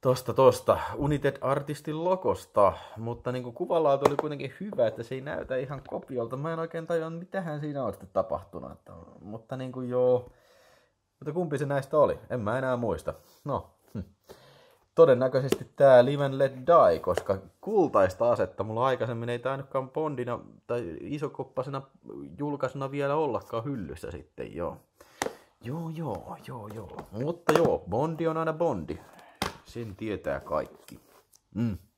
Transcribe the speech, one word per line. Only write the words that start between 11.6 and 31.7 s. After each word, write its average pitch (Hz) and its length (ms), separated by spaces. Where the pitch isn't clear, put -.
näistä 139 320
oli? 127 200
En 123 100
mä 107 180
enää 131 180
muista. 95 380
No, 135 260
hm. 101 60
Todennäköisesti 131 720
tää 131 280
Live 143 200
and 135 100
Let 135 180
Die, 127 460
koska 92 400
kultaista 120 720
asetta 104 320
mulla 110 220
aikaisemmin 120 420
ei 120 100
tainnutkaan 135 520
Bondina 127 500
tai 117 340
isokoppasena 135 800
julkaisuna 135 520
vielä 139 240
ollakaan 117 500
hyllyssä 104 460
sitten, - 460
joo. 80 200
Joo, 160 240
joo, 151 480
joo, 117 260
joo. 107 220
Mutta 147 420
joo, 151 380
Bondi 156 360
on 160 100
aina 160 160
Bondi. 120 460
Sen 113 320
tietää 87 440
kaikki. - 600
Mm. 104 240